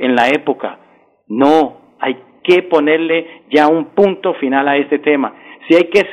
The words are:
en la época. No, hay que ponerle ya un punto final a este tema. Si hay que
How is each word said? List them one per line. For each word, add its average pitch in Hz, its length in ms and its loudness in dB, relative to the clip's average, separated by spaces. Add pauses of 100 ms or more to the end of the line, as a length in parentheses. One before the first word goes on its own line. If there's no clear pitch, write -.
en 127 160 -2
la 120 120 2
época. 139 500 -4 (500)
No, 135 720 0
hay 131 160 -4 (260)
que 180 200 2
ponerle 160 880 -2
ya 151 180 2
un 160 220 -2
punto 190 440 0
final 139 320 -2
a 143 120 0
este 143 200 -2
tema. 143 360 -2 (340)
Si 165 80 4
hay 175 80 4
que 190 280 0